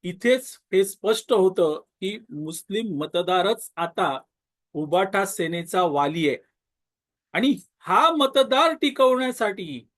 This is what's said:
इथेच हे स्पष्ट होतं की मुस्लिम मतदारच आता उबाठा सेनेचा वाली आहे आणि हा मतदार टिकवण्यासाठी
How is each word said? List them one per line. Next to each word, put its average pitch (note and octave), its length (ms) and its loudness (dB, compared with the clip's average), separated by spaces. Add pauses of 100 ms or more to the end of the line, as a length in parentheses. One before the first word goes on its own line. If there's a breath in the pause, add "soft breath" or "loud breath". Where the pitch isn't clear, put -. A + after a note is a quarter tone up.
इथेच A#3+ 560 -2 (140)
हे F#3+ 120 4
स्पष्ट G#3 480 -2
होतं F#3 480 2 (200)
की G3+ 180 -6 (120)
मुस्लिम E3 680 -8
मतदारच F3+ 760 -2
आता E3+ 440 -4 (520)
उबाठा F#3+ 520 0
सेनेचा E3+ 580 -4
वाली D3+ 460 0
आहे B2 100 -2 (960)
आणि B3 240 2 (220)
हा A#3+ 320 4
मतदार C#4 720 2
टिकवण्यासाठी A#3 1160 0